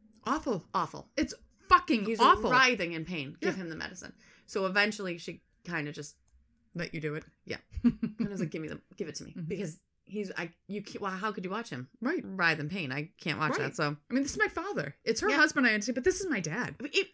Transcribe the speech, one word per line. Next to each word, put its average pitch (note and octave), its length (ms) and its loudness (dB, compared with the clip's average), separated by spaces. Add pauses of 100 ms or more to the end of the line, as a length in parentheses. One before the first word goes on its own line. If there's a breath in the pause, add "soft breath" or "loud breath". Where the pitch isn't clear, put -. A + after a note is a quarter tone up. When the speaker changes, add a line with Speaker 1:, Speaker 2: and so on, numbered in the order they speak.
(240)
Speaker 1:
Awful. B3+ 400 0 (100)
Speaker 2:
awful. D#3 420 -2
Speaker 1:
It's D4 180 -2 (340)
fucking D#4+ 360 6
Speaker 2:
He's A3+ 160 0
Speaker 1:
awful. E4 300 8
Speaker 2:
writhing B3 420 4
in E3 120 -4
pain. E3 360 -6
Give F#4+ 160 0
Speaker 1:
Yeah. F#3+ 60 -6
Speaker 2:
him E3+ 80 -8
the D#3 60 -8
medicine. - 360 -10 (340 soft breath)
So G3 200 0
eventually G3+ 520 0
she E3+ 240 -10 (220)
kinda D#3 280 -4
just - 240 -12 (580)
Speaker 1:
Let E3+ 180 -6
you E3 80 -6
do D3 140 -4
it. D#3+ 100 -8 (220)
Speaker 2:
Yeah. - 100 -8 (140)
Speaker 1:
<laughs> - 120 -8
Speaker 2:
And - 380 2
I G3+ 80 -2
was G3+ 120 -6
like, D#3+ 100 -2
"Give E3 100 -6
me D#3 80 -8
the, - 100 -10 (200)
give E3+ 100 -6
it D3+ 60 -12
to - 100 -10
me." - 60 -14
Speaker 1:
Mm-hmm. E3 180 -8
Speaker 2:
Because F3 300 -6 (260)
he's, G3 320 -8
I, E3+ 160 -6 (160)
you G3+ 140 -6
can't, - 180 -10
well, G3 100 -2
how G3 220 -4
could G3 100 -8
you F3+ 80 -6
watch A3+ 200 -6
him? B2+ 180 -8 (140)
Speaker 1:
Right. D4 200 0
Speaker 2:
Writhe F3+ 380 4
in D3 80 -4
pain. D#3+ 240 -4
I D3+ 260 -4
can't C#3+ 200 -2
watch D3+ 140 2
Speaker 1:
Right. F#4+ 80 0
Speaker 2:
that, C3+ 160 -2
so. D3 200 0 (140)
Speaker 1:
I - 40 -8
mean, C4+ 80 2
this C#4+ 100 -2
is - 60 -6
my G#4 100 4
father. D#4+ 540 -4
It's A3 200 0
her F4 80 2
Speaker 2:
Yeah. C#4+ 80 4
Speaker 1:
husband, D4 280 6
I A3+ 60 6
understand, G#3+ 220 0
but B3+ 100 -2
this F#4 160 4
is F#4+ 80 -2
my A#3+ 100 0
dad. E3+ 420 -4
Speaker 2:
E-, A#3+ 40 -10
even D4 160 0 (140)